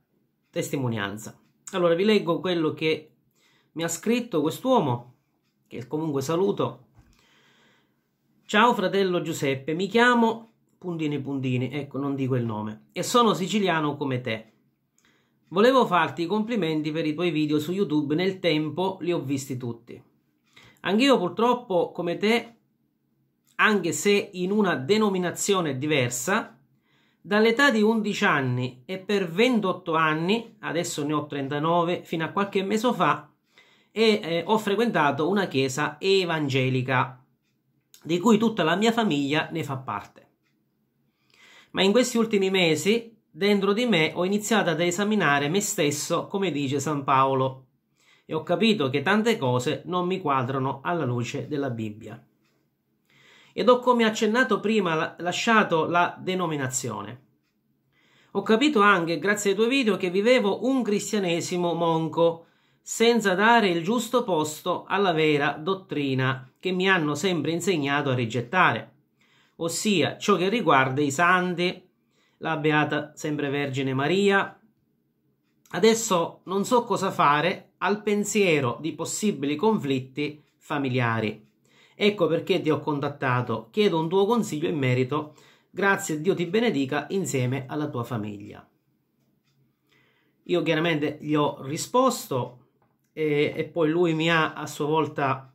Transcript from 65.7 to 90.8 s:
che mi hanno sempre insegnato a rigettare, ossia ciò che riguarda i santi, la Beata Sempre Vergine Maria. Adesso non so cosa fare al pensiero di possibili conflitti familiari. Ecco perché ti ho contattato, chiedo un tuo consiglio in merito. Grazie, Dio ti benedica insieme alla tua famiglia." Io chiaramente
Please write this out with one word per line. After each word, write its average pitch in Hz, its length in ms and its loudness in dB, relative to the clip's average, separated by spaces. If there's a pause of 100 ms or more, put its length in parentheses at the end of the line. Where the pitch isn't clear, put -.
che 185 100 -4
mi 185 180 0
hanno 156 280 4
sempre 160 340 -2
insegnato 147 600 0
a 127 40 2
rigettare, 123 800 0 (640)
ossia 165 640 0
ciò 202 180 2
che 175 120 0
riguarda 143 520 2
i 147 100 0
santi, 180 760 0 (540)
la 160 200 -4
Beata 151 580 0
Sempre 147 320 -4
Vergine 135 440 -4
Maria. 185 680 0 (1120)
Adesso 180 720 0
non 190 200 -2
so 240 200 2
cosa 190 260 -2
fare 147 680 0
al 233 240 -2
pensiero 202 800 0
di 156 120 -6
possibili 151 640 -4
conflitti 147 880 -2 (120)
familiari. 123 880 -2 (520)
Ecco 202 320 2
perché 165 320 0
ti 147 100 0
ho 143 80 2
contattato, 131 920 -4
chiedo 202 260 2
un 160 100 -2
tuo 190 180 2
consiglio 180 420 -2
in 175 100 -2
merito. 131 560 0 (360)
Grazie, 185 500 -2
Dio 170 160 0
ti 175 100 -4
benedica 151 640 -2
insieme 131 560 -2
alla 151 220 -6
tua 120 160 -6
famiglia." 104 600 -10 (1800)
Io 175 180 0
chiaramente 156 580 0